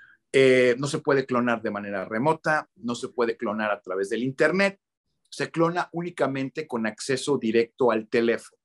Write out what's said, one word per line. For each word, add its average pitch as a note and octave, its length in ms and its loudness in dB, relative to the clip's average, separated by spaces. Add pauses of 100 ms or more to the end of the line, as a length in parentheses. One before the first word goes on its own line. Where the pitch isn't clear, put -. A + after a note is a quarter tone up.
(320)
Eh, B2+ 460 6
no C#3+ 80 -4
se D3+ 140 -4
puede C3 260 0
clonar A#2+ 360 0
de G#2+ 100 -4
manera G2+ 320 -6
remota, D3+ 720 -2
no A#2 180 -6
se A#2+ 140 -8
puede - 280 -2
clonar G#2+ 360 -2
a G2+ 80 -4
través F#2+ 280 -4
del A2+ 140 -4
internet, E3 580 0 (480)
se C#3 220 -8
clona E3 400 0
únicamente D3+ 800 -4
con A2+ 180 -2
acceso C3 520 -2
directo A#2 520 2
al A2 180 0
teléfono. A#2 560 0